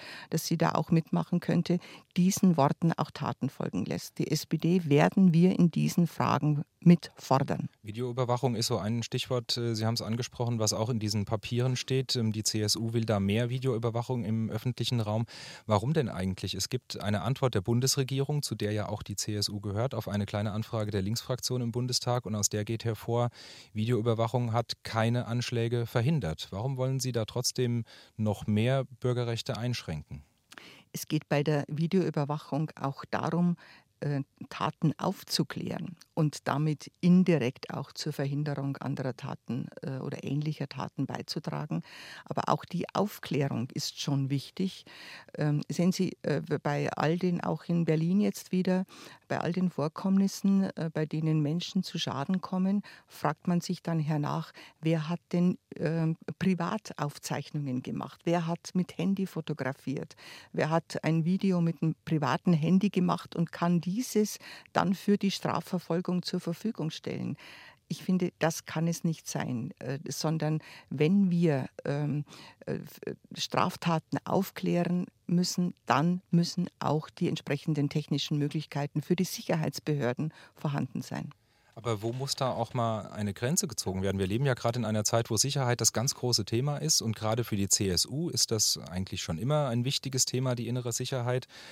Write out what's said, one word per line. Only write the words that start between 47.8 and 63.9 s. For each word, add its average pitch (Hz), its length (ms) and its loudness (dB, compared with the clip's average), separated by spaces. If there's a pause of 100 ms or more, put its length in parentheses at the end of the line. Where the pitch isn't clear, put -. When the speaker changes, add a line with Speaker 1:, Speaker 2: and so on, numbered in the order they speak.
Speaker 1:
Berlin 165 380 2
jetzt - 300 -2
wieder, 185 340 2 (420)
bei - 100 0
all 165 140 0
den 185 160 2
Vorkommnissen, 196 960 2 (120)
äh, 160 160 -4
bei 156 120 0
denen 156 380 2
Menschen 170 400 0
zu - 160 -6
Schaden 165 420 -2
kommen, 190 420 0 (240)
fragt - 420 -2
man 175 120 4
sich - 220 -4
dann 165 180 0
hernach, 147 520 0 (280)
wer 160 300 0
hat 175 100 -4 (120)
denn, 180 260 4 (180)
ähm, 160 400 0 (220)
Privataufzeichnungen 147 1400 -2
gemacht? - 420 -8
Wer 165 220 2
hat 170 260 -6
mit 180 240 0
Handy 190 300 0
fotografiert? - 880 -6 (360)
Wer 156 180 2
hat - 340 0
ein 160 220 4
Video 185 340 4
mit 165 220 0
einem 160 120 2 (120)
privaten 151 480 4
Handy 180 340 4
gemacht 175 480 0
und 170 160 0
kann 170 280 2
dieses 214 580 0 (340)